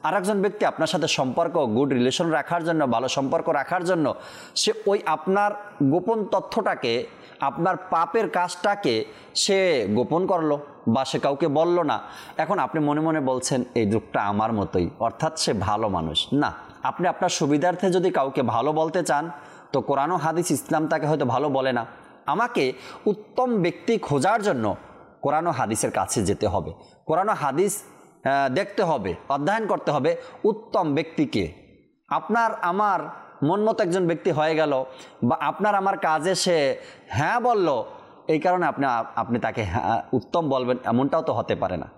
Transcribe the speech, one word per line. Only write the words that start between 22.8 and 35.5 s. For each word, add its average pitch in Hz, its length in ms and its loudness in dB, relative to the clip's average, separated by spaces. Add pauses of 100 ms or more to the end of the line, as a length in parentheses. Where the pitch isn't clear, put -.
উত্তম 233 560 0
ব্যক্তি 185 360 0
খোঁজার 180 440 2
জন্য 127 340 0 (460)
কোরআন 156 260 2
ও 170 40 0
হাদিসের 113 400 -2
কাছে 101 340 0
যেতে 101 220 0
হবে, 87 240 -2 (340)
কোরআন 180 240 0
ও 208 40 0
হাদিস, 151 500 0 (420)
আহ, 135 280 2
দেখতে 202 300 -2
হবে, 110 320 0 (140)
অধ্যয়ন 185 380 0
করতে 175 240 -2
হবে 147 240 2 (280)
উত্তম 202 520 0
ব্যক্তিকে। 123 580 -2 (560)
আপনার 220 420 0 (100)
আমার 185 380 0 (440)
মন 190 200 2
মতো 220 200 2
একজন 175 240 0
ব্যক্তি 170 240 0
হয়ে 156 240 2
গেল 147 280 2 (400)
বা 120 160 2
আপনার 185 360 0